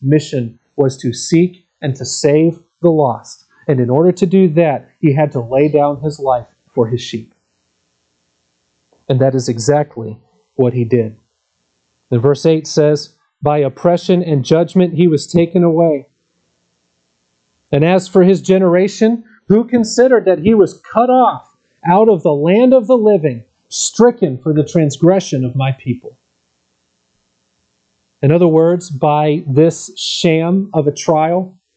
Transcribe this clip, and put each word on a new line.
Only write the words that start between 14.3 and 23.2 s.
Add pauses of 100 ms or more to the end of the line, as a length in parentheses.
judgment
he
was
taken
away. (1600)
And
as
for
his
generation, (240)
who
considered
that
he
was
cut
off (300)
out
of
the
land
of
the
living, (240)